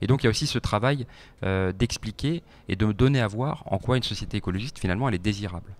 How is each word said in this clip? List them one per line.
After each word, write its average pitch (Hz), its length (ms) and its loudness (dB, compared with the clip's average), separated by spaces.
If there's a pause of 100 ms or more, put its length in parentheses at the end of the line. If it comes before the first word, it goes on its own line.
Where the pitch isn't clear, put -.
Et 98 60 -2
donc, 123 160 4
il - 20 2
y - 20 8
a - 20 8
aussi 110 180 0
ce 127 120 0
travail, 123 460 0 (380)
euh, 95 280 2
d'expliquer 117 720 -2 (240)
et - 80 0
de 107 160 2
donner 127 300 4
à 110 60 2
voir 117 400 -4
en 98 100 0
quoi 127 200 2
une 120 60 0
société 104 340 -4
écologiste, 98 420 -4
finalement, 98 280 0
elle 113 80 0
est 90 40 0
désirable. 98 600 -4